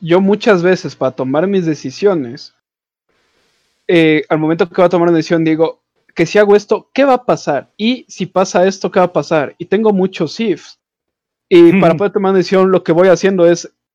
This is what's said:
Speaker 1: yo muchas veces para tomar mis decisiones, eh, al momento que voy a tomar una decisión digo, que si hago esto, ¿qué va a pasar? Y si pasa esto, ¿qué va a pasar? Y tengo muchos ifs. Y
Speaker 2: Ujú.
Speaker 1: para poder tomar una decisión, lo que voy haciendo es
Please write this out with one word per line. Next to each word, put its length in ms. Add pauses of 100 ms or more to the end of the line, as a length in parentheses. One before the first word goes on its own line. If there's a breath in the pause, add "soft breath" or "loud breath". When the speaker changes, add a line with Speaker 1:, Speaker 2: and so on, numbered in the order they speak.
Speaker 1:
yo 180
muchas 440
veces 320
para 160
tomar 340
mis 220
decisiones, 880 (1300)
eh, 420
al 100
momento 280
que 80
voy 100
a 40
tomar 200
una 80
decisión 260
digo, 400 (320)
que 100
si 140
hago 160
esto, 380
¿qué 120
va 80
a 120
pasar? 520
Y 320
si 160
pasa 400
esto, 260
¿qué 80
va 60
a 80
pasar? 460
Y 60
tengo 280
muchos 460
ifs. 400 (680)
Y 220
Speaker 2:
Ujú. 100
Speaker 1:
para 140
poder 160
tomar 200
una 80
decisión, 320
lo 120
que 80
voy 180
haciendo 360
es 260 (240)